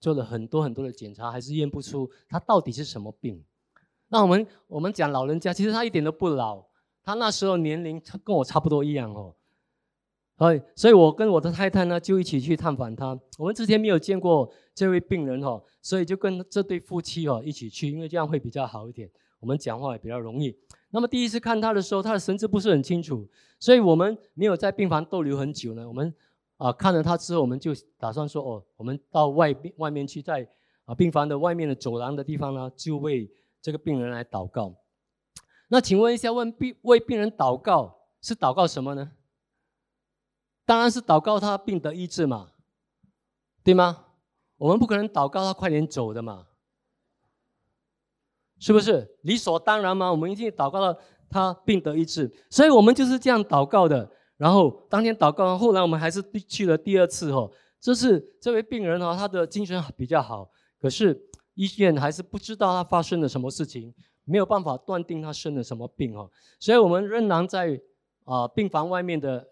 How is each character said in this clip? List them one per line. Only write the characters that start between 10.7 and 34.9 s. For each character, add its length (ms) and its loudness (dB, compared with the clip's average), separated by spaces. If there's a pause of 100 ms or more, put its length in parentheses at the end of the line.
所 140 6
以 40 12
我 200 10
跟 160 0
我 100 4
的 100 -2
太 200 -2
太 160 2
呢， 120 0
就 220 0
一 40 0
起 180 -2
去 160 0
探 180 -2
访 180 -8
他。 240 -8 (200)
我 80 -8
们 100 -4
之 100 -6
前 140 4
没 80 -2
有 100 4
见 220 -2
过 320 2 (220)
这 160 0
位 100 2
病 260 -4
人 160 -6
哦， 220 -6 (180)
所 200 -4
以 20 -2
就 140 -4
跟 320 -4
这 120 -2
对 180 -6
夫 220 -8
妻 280 -8
哦 160 -2
一 40 -6
起 200 -12
去， 200 -8
因 100 -8
为 100 -10
这 80 -6
样 100 -2
会 100 -2
比 120 -8
较 180 -6
好 220 -14
一 20 -16
点。 180 -18 (300)
我 80 -12
们 100 -2
讲 220 -8
话 140 -6
也 40 -10
比 120 -14
较 100 -8
容 220 -8
易。 120 -4 (360)
那 100 -4
么 80 0
第 160 -4
一 60 -2
次 100 -6
看 220 -2
他 100 0
的 100 0
时 140 -4
候， 60 -2
他 100 -4
的 80 -2
神 180 -4
志 80 -4
不 140 -2
是 120 0
很 120 4
清 180 -4
楚， 240 -8 (320)
所 160 4
以 60 8
我 160 6
们 220 2 (160)
没 120 -2
有 120 2
在 120 -2
病 200 0
房 160 0
逗 160 -6
留 160 -2
很 160 -4
久 220 -12
呢。 120 -14
我 60 -16
们， 200 -4 (440)
啊， 160 -2
看 200 0
了 100 2
他 120 0
之 200 -6
后， 60 2
我 40 2
们 140 -4
就 120 -4 (280)
打 120 -6
算 160 -6
说， 160 -8
哦， 220 -12 (100)
我 80 -18
们 160 -8 (120)
到 180 2
外 240 2
面， 240 -12
外 140 -6
面 160 -6
去， 140 -14
在， 280 -8 (360)
啊， 100 -12
病 160 2
房 180 0
的 80 -4
外 160 0
面 160 -4
的 60 -4
走 240 -6
廊 160 -8
的 80 -8
地 120 -8
方 200 -6
呢， 200 -8
就 220 -6
为 340 -4 (300)
这 100 -8
个 60 -6
病 240 -4
人 80 -6
来 160 -10
祷 220 -8
告。 260 -8 (960)